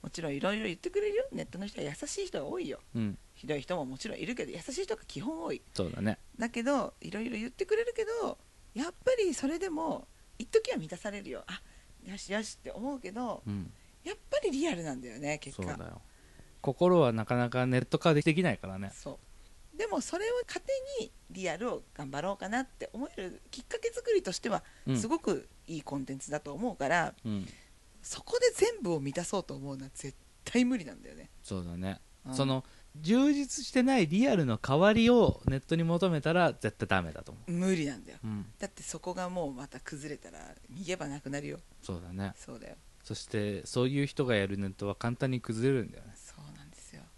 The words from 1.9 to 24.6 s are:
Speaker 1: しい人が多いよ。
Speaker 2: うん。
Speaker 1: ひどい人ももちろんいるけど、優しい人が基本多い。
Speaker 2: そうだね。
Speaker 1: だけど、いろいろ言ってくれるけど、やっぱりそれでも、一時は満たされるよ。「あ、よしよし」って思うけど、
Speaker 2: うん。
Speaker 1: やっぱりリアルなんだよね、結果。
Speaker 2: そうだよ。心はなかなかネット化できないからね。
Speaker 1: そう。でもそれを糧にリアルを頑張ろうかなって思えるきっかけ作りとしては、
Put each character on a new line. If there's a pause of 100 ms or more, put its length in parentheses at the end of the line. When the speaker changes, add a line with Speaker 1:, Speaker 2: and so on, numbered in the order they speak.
Speaker 1:
し
い
人
が
多
い
よ。 (160)
Speaker 2:
う
ん。 (160)
Speaker 1:
ひ
ど
い
人
も
も
ち
ろ
ん
い
る
け
ど、
優
し
い
人
が
基
本
多
い。 (100)
Speaker 2:
そ
う
だ
ね。 (200)
Speaker 1:
だ
け
ど、
い
ろ
い
ろ
言
っ
て
く
れ
る
け (180)
ど、 (380)
や
っ (100)
ぱ
り
そ
れ
で
も、 (320)
一
時
は
満
た
さ
れ
る
よ。
「あ、 (460)
よ
し
よ
し」
っ
て
思
う
け
ど、
Speaker 2:
う
ん。 (320)
Speaker 1:
や
っ (140)
ぱ
り
リ
ア
ル
な
ん
だ
よ
ね、
結
果。
Speaker 2:
そ
う
だ
よ。 (580)
心
は
な
か
な
か
ネ
ッ
ト
化
で
き
な
い
か
ら
ね。
Speaker 1:
そ (560)
う。
で
も
そ
れ
を (120)
糧 (400)
に (200)
リ
ア
ル
を (120)
頑
張
ろ
う
か
な
っ
て
思
え
る (100)
き
っ
か
け
作
り
と
し
て
は、 (240)